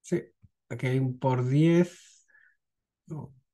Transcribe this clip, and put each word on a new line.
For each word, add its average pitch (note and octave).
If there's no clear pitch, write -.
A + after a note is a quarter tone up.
Sí, -
aquí A#2+
hay C3
un B2+
por B2+
diez. E3
No. C#3+